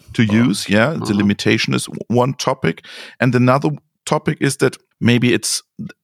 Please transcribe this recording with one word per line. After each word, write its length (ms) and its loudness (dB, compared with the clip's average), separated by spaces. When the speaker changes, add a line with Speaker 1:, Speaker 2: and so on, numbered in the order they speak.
Speaker 1:
to 80 0
Speaker 2:
Or 40 4
Speaker 1:
use, 440 0
yeah. 240 2
The 80 -6
Speaker 2:
Uh-huh. 140 -2
Speaker 1:
limitation 580 0
is 120 -2
w-, 360 -2
one 140 0
topic. 500 -4
And 140 2
another 380 2
topic 340 -2
is 180 -2
that 200 0
maybe 340 2
it's, 300 -4